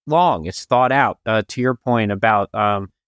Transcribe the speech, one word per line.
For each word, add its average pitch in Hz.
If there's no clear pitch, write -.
long. 151
It's -
thought 127
out. 131
Uh, 110
to -
your 127
point 117
about, 101
um, 104